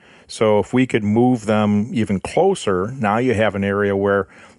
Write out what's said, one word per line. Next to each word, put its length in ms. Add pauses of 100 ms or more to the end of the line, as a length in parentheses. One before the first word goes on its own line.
(280)
So 320
if 140
we 140
could 160
move 420
them 480
even 260
closer, 720
now 260
you 160
have 220
an 80
area 320
where 320 (320)